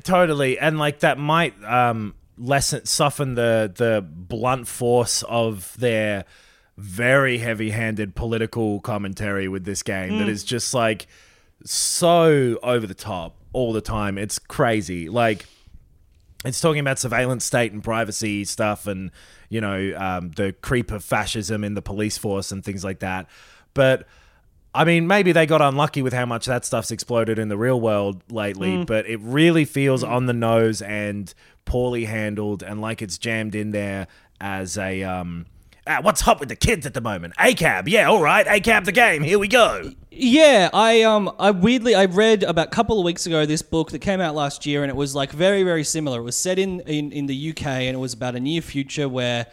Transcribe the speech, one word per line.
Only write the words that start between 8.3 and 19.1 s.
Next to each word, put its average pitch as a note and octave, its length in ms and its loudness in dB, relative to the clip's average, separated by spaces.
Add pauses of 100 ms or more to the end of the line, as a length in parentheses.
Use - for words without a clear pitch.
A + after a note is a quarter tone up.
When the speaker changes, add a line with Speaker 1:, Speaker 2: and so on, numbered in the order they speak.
Speaker 1:
commentary G2+ 680 -6
with F#2+ 160 -6
this G2 200 -8
game F#2+ 340 -4
that G#2 80 -2
Speaker 2:
Mm. G#2+ 60 -2
Speaker 1:
is G#2 120 -6
just, - 300 -4
like, A2+ 320 0 (600)
so D#3+ 1000 4
over A#2+ 240 0
the F#2 60 -10
top F2 420 -10 (180)
all B2 200 -2
the G#2+ 80 -2
time. G#2 360 -4
It's G2+ 220 -6
crazy. F#2 680 -2
Like, A2 360 0 (1000)
it's C3 180 -6
talking D#3 180 2
about C#3 200 -2
surveillance B2 440 -2
state A#2+ 280 0
and G2+ 120 -12
privacy G#2+ 600 -2
stuff G#2+ 420 -4
and, F#2+ 240 -6 (380)